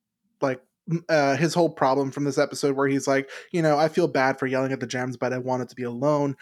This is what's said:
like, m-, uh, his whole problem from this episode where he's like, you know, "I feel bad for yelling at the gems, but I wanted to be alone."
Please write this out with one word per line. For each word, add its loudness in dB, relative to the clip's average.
like, -2
m-, -4
uh, 4
his 0
whole 2
problem 0
from -6
this 0
episode 0
where 2
he's 0
like, 0
you 0
know, 4
"I 4
feel 2
bad 2
for -2
yelling 0
at -6
the -6
gems, -6
but -2
I -4
wanted -4
to -20
be -8
alone." 0